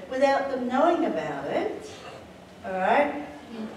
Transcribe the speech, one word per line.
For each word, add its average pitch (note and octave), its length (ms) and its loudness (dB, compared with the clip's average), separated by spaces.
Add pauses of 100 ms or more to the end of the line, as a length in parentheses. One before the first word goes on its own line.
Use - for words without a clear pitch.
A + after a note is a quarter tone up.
(120)
without C#4 400 2
them B3 160 -2
knowing D#4 380 4
about - 400 -2
it, - 440 -2 (760)
all F#3+ 100 -6
right, A#3+ 520 2 (520)